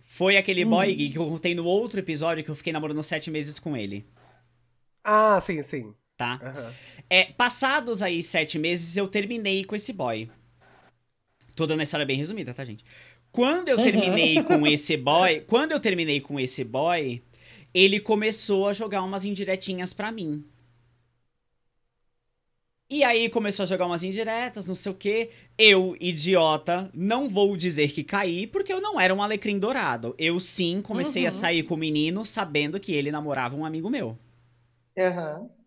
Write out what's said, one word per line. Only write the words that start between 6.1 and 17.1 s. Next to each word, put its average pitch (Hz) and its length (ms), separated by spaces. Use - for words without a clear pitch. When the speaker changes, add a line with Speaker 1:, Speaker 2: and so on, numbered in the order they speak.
Speaker 1:
Tá? 123 240
Speaker 3:
Aham. 127 380
Speaker 1:
É, 185 140
passados 240 800
aí 170 200
sete 160 360
meses, 170 380
eu 196 120
terminei 202 560
com 202 120
esse 214 160
boy. 113 380
Tô 160 100
dando 156 140
a - 20
história 151 240
bem 135 120
resumida, 156 360
tá, 135 100
gente? 110 200
Quando 311 380
eu 247 100
Speaker 2:
Uhum. - 20
Speaker 1:
terminei 180 640
Speaker 2:
<laughs> - 0
Speaker 1:
com 151 240
esse 147 300
boy, 156 440
quando 294 320
eu 285 80
terminei 165 400
com 143 180
esse 127 260
boy, 135 580